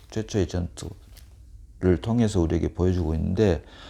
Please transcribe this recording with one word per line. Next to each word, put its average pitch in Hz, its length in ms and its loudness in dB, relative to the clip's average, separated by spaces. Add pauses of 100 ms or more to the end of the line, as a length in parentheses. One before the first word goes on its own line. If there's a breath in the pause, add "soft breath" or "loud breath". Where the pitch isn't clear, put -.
(100)
최초의 107 380 -2
전투를 - 1500 -4
통해서 113 380 2
우리에게 82 340 0
보여주고 87 400 0
있는데, 87 480 2 (280 loud breath)